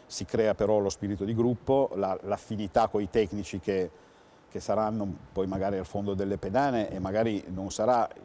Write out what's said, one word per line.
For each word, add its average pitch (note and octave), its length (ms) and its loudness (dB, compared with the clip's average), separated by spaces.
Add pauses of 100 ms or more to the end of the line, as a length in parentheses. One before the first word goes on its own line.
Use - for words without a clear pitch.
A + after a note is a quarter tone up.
si - 200 -8
crea A2 280 2
però G#2+ 240 4
lo G2+ 120 2
spirito G2 360 -4
di A2 80 -2
gruppo, B2 600 2
la, F#2+ 260 0
l'affinità G#2 640 0
coi G#2 220 0
tecnici G2+ 500 0
che, F#2 300 0 (580)
che - 120 -10
saranno G#2+ 480 0 (240)
poi G2 160 -2
magari G2 320 0
al F#2 60 -4
fondo G2+ 280 -4
delle G2 240 -2
pedane A#2+ 540 0
e F#2+ 80 -8
magari G2+ 480 0
non F#2+ 240 -6
sarà A#2 360 2 (180)